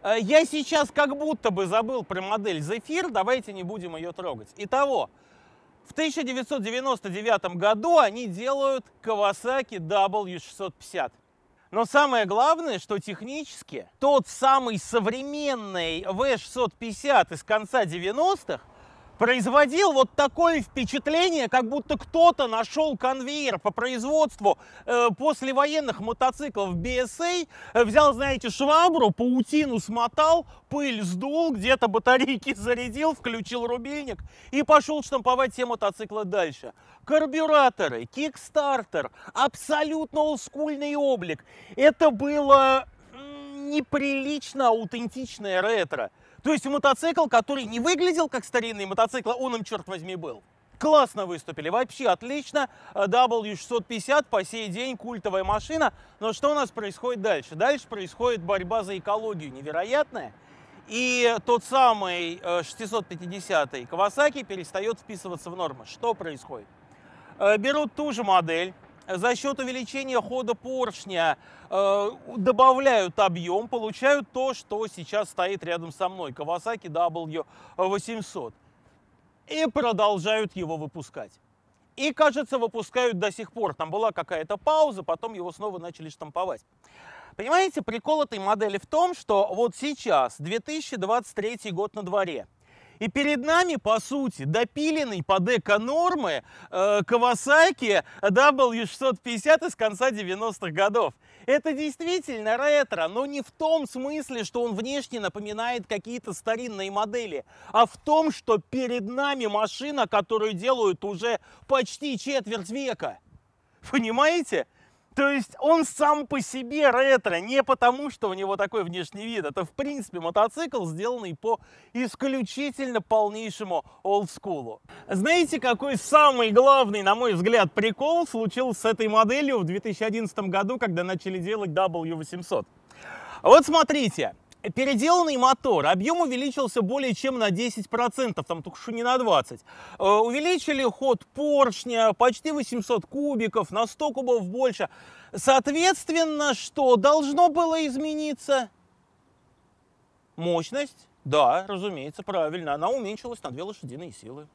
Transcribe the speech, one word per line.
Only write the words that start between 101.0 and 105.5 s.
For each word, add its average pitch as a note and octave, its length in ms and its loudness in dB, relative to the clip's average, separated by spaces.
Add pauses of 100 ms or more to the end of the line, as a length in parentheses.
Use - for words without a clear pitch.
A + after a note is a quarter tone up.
Это D4 280 0
действительно C#4+ 840 -4
ретро, C4+ 500 0
но A3+ 180 -4
не C#4+ 160 -8
в - 100 -14
том D#4+ 340 0
смысле, C4 580 -8
что A#3+ 200 -4
он A#3 100 -4
внешне B3 460 -6
напоминает G#3 680 -6